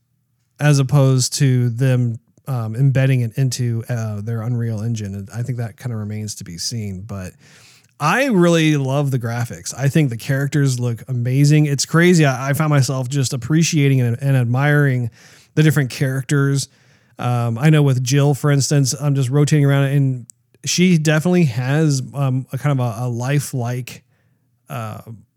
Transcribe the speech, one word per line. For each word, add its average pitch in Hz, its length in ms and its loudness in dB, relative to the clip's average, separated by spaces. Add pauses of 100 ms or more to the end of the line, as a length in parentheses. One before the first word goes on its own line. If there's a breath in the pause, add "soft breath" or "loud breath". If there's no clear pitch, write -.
(580)
as 147 220 4
opposed 131 540 2
to 127 340 2
them, 123 480 0 (320)
um, 113 260 -6
embedding 135 460 2
it 117 160 -4
into, 120 540 -2
uh, 110 320 -6
their 113 180 -6
Unreal 117 400 -4
Engine. 107 340 -6
And 98 200 -12
I 120 80 -6
think 120 160 -6
that 117 180 -8
kinda 120 180 -10
remains 107 420 -8
to - 80 -16
be 85 140 -16
seen, 101 440 -8
but 98 300 -12 (680 soft breath)
I 202 260 2
really 170 520 4
love 139 320 0
the 131 80 0
graphics. 117 580 -6
I 139 120 0
think 147 200 2
the 117 80 -6
characters 139 640 -2
look 120 280 -4
amazing. 139 580 2
It's 143 180 -2
crazy. 170 400 4
I, 135 260 0
I - 40 0
found 156 160 0
myself 135 380 0
just 139 260 -2
appreciating 143 640 2
and, 117 220 0
and 139 140 2
admiring 127 760 2 (460 loud breath)
the 156 60 4
different 147 280 2
characters. 139 800 -2 (520 soft breath)
Um, 120 380 -2
I 151 120 4
know 151 120 6
with 131 220 2
Jill, 143 300 2
for 147 180 0
instance, 139 420 2
I'm 143 220 -2
just 131 140 0
rotating 147 360 4
around, 139 200 2
and 135 400 0 (380)
she 175 340 2
definitely 160 480 2
has, 135 540 0 (140)
um, 131 380 -2
a 131 60 -6
kind 147 200 0
of 123 80 0
a, 117 200 -6
a - 20 -4
lifelike, 123 960 -4 (640)
uh, 113 340 -10 (340)